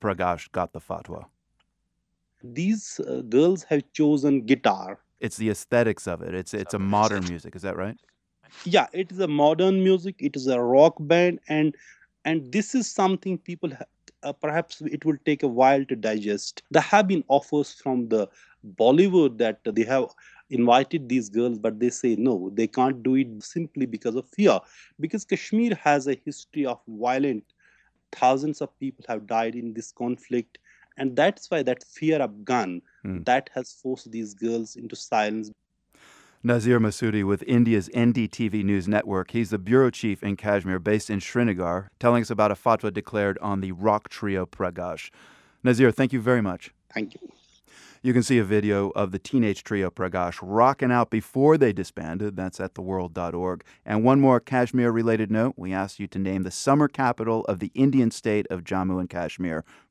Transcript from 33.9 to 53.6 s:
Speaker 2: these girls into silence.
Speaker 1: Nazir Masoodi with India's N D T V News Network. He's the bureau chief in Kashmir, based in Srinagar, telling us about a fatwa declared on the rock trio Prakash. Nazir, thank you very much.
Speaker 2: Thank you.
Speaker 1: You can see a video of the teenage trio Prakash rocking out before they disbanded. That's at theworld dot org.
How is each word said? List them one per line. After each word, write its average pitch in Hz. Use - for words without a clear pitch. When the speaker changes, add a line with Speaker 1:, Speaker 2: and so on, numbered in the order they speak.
Speaker 2:
these 110
girls 113
into 117
silence. 107
Speaker 1:
Nazir 120
Masoodi 107
with 98
India's 117
N 120
D 110
T 113
V 104
News 98
Network. 98
He's 117
the 110
bureau 120
chief 107
in 101
Kashmir, 95
based 104
in 101
Srinagar, 92
telling 120
us 107
about 107
a 98
fatwa 110
declared 101
on 98
the 95
rock 104
trio 95
Prakash. 90
Nazir, 123
thank 131
you 123
very 120
much. 92
Speaker 2:
Thank 107
you. -
Speaker 1:
You 127
can 120
see 123
a 110
video 101
of 101
the 95
teenage 117
trio 98
Prakash 90
rocking 123
out 120
before 139
they 127
disbanded. 95
That's 92
at 95
theworld 92
dot 87
org. 90